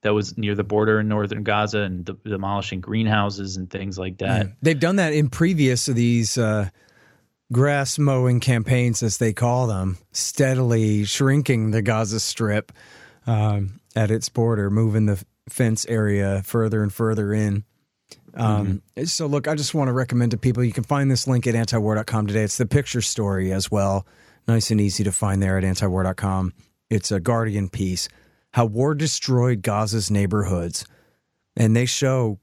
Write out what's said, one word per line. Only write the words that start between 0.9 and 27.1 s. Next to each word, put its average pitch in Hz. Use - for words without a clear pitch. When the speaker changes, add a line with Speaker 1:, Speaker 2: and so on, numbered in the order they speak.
Speaker 1:
in 107
northern 107
Gaza 104
and 92
de-, 98
demolishing 98
greenhouses 101
and 92
things 95
like 92
that. 98
Speaker 2:
Yeah. 95
They've 156
done 170
that 165
in 147
previous 151
of -
these, 117
uh, 107
grass 139
mowing 127
campaigns, 123
as 107
they 117
call 123
them, 95
steadily 117
shrinking 131
the 110
Gaza 113
Strip, 107
um, 104
at 110
its 110
border, 110
moving 110
the 104
f-, 92
fence 110
area 101
further 113
and 104
further 110
in. 104
Um, 104
Speaker 1:
Mm-hmm. 131
Speaker 2:
so, 170
look, 143
I 160
just 147
wanna 135
recommend 120
to 113
people, 123
you 117
can 120
find 139
this 123
link 123
at 120
antiwar 110
dot 107
com 107
today. 104
It's 104
the 123
picture 127
story 95
as 95
well. 98
Nice 117
and 107
easy 101
to 98
find 98
there 95
at 92
antiwar 95
dot 92
com. 95
It's 107